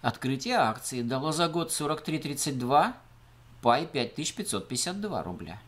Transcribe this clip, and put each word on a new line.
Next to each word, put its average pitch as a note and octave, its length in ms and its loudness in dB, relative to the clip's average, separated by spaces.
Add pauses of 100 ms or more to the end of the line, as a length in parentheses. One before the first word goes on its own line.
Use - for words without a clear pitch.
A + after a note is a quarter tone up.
Открытие C3+ 560 0
акции A#2+ 440 2
дало C3 300 0
за E3+ 160 4
год D#3+ 240 0
сорок D3+ 300 -2
три D#3 180 -2
тридцать C#3+ 400 -2
два, D3 360 4 (680)
пай C3 260 4
пять A#2+ 280 -4
тысяч D#3 200 -4
пятьсот - 320 -4
пятьдесят F3 320 -4
два F3+ 240 -4
рубля. F2 440 -8